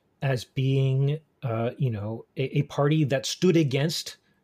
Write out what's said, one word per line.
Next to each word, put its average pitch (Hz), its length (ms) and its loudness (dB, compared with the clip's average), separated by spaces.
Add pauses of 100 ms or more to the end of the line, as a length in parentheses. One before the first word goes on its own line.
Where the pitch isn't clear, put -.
(220)
as 135 220 0
being, 135 760 0 (240)
uh, 117 340 -2
you 131 140 0
know, 107 340 -8 (100)
a, 135 220 -2
a 143 60 2
party 151 420 2
that 135 200 -2
stood 180 300 2
against 147 640 0 (260)